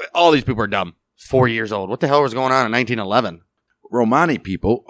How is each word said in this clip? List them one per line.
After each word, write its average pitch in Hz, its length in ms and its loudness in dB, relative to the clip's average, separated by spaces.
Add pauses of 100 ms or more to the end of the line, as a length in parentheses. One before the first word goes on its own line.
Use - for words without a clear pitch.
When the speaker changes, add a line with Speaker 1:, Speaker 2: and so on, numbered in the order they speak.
(140)
Speaker 1:
all 170 160 6
these 143 140 2
people 113 180 -2
are 104 40 -2
dumb. 98 280 -4 (220)
Four 127 320 0
years 113 240 -4
old. 98 160 -4
What 120 120 -8
the - 80 0
hell 143 140 4
was 123 120 -2
going 131 180 0
on 131 140 2
in 107 60 -4
nineteen 120 260 -2
eleven? 98 420 -2 (500)
Speaker 2:
Romani 123 460 2
people, 95 540 -4